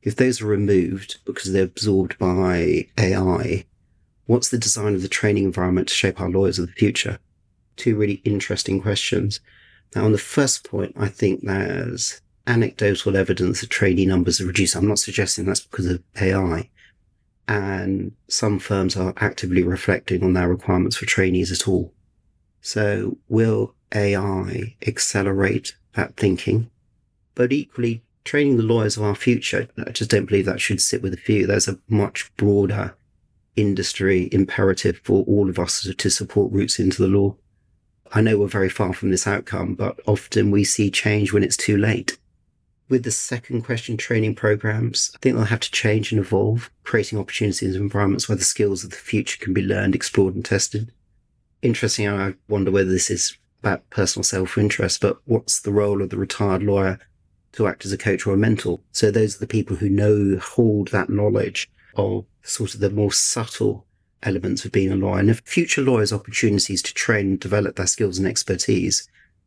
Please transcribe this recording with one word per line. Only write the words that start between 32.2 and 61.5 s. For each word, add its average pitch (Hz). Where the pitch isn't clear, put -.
broader 101
industry 95
imperative 95
for 98
all 101
of 92
us -
to, 98
to -
support 101
routes -
into 95
the 95
law. 98
I 113
know 110
we're 101
very 95
far 92
from 98
this 92
outcome, 98
but 104
often 104
we 101
see 101
change 104
when 101
it's -
too -
late. 104
With 127
the 120
second 120
question, 113
training 110
programs, 110
I -
think -
they'll 113
have 110
to -
change 107
and 104
evolve, 110
creating 107
opportunities 98
and 98
environments 101
where 104
the 90
skills 98
of -
the -
future -
can 92
be 98
learned, 98
explored, 95
and 101
tested. 107
Interesting, 110
I 98
wonder 98
whether 95
this 92
is -
about -
personal 95
self-interest, 98
but 101
what's -
the 101
role 101
of 95
the 101
retired 98
lawyer 98
to 107
act -
as 98
a 95
coach -
or 101
a 95
mentor? 107
So 107
those 107
are -
the 104
people 101
who 98
know, 101
hold 104
that 95
knowledge 101